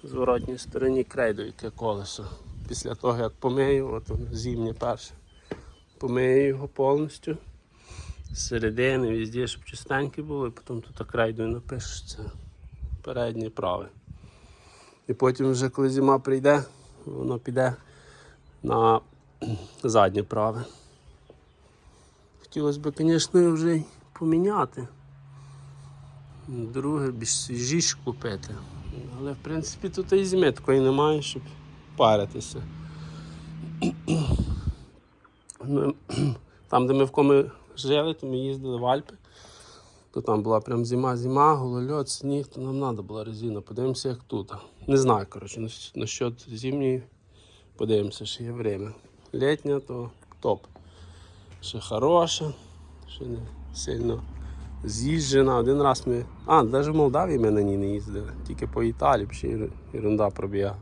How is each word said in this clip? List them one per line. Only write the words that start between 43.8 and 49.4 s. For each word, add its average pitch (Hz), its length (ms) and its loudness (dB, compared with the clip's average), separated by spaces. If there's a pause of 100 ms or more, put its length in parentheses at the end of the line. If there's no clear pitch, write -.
як 120 180 -4
тут. - 260 -6 (340)
Не 139 100 6
знаю, 117 340 6
коротше, 107 300 -12
нас-, - 340 -10
насчет 120 520 -4 (120)
зимньої. 131 440 -2 (760)
Подивимося, 107 500 0
ще - 180 -8
є 120 80 -8
время. 107 400 -4 (420)
Літня, 143 460 0